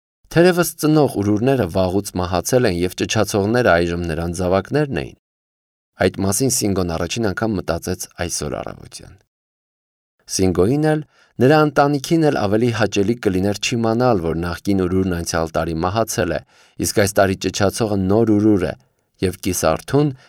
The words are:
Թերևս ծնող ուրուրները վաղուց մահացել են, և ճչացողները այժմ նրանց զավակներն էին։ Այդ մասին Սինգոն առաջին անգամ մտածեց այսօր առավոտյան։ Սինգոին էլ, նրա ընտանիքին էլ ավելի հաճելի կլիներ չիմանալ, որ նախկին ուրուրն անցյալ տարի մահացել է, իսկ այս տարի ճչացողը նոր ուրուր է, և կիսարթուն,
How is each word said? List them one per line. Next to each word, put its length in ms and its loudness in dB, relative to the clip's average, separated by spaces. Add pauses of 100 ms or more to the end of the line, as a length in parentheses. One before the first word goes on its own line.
(320)
Թերևս 420 4
ծնող 440 2
ուրուրները 500 2
վաղուց 460 -2
մահացել 560 0
են, 80 -2
և 160 -2
ճչացողները 800 0
այժմ 340 0
նրանց 320 -4
զավակներն 640 -2
էին։ 160 -10 (840)
Այդ 180 0
մասին 360 0
Սինգոն 400 -2
առաջին 340 -4
անգամ 260 -2
մտածեց 600 -4
այսօր 400 -8
առավոտյան։ 600 -12 (1160)
Սինգոին 600 0
էլ, 140 0 (360)
նրա 200 6
ընտանիքին 680 2
էլ 140 2
ավելի 340 0
հաճելի 440 0
կլիներ 420 0
չիմանալ, 680 0
որ 120 -2
նախկին 460 -2
ուրուրն 340 0
անցյալ 360 -4
տարի 240 -2
մահացել 560 -2
է, 80 -6 (380)
իսկ 240 0
այս 100 -2
տարի 280 2
ճչացողը 580 -2
նոր 340 2
ուրուր 320 4
է, 80 -4 (480)
և 160 -2
կիսարթուն, 720 0 (200)